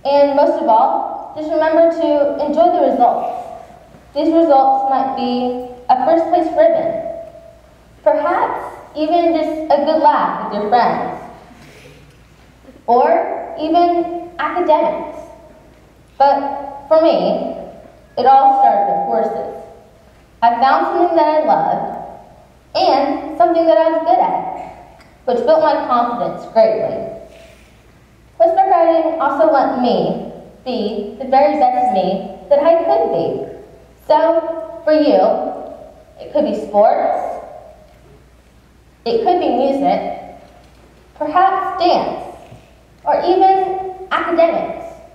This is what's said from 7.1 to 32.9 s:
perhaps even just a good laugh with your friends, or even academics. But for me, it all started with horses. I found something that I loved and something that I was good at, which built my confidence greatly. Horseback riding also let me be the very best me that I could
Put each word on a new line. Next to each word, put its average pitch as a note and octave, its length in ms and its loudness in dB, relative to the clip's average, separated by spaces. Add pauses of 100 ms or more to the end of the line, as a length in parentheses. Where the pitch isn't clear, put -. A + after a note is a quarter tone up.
perhaps D4+ 760 -2 (200)
even E4 380 0
just D#4 380 -2
a D4 120 2
good D4+ 180 0
laugh A#3+ 500 0
with G#3 80 -4
your G#3+ 80 -4
friends, A3 520 0 (1700)
or - 760 0
even E4+ 760 0
academics. D#4 800 -2 (1000)
But C#4 680 -2
for D#4+ 140 4
me, - 540 0 (640)
it B3+ 80 0
all C4+ 340 4
started - 300 2
with G3+ 160 -2
horses. - 560 -4 (800)
I A#3+ 180 2
found C#4 260 2
something E4+ 300 0
that D4+ 100 4
I D#4 180 2
loved - 560 -2 (720)
and - 640 0
something E4+ 280 4
that D#4+ 100 6
I D#4+ 140 4
was D#4+ 140 -2
good F4 140 4
at, - 320 -2 (720)
which A#3+ 220 0
built D#4 160 4
my D4 240 0
confidence - 680 -2
greatly. - 540 0 (1300)
Horseback F#4+ 320 2
riding E4 500 2
also C#4+ 320 2
let B3+ 280 0
me - 520 -2 (320)
be G#3+ 540 -6
the B3 100 -10
very D4 300 2
best B3 340 0
me - 460 -4 (100)
that C#4+ 100 4
I E4 260 2
could - 280 0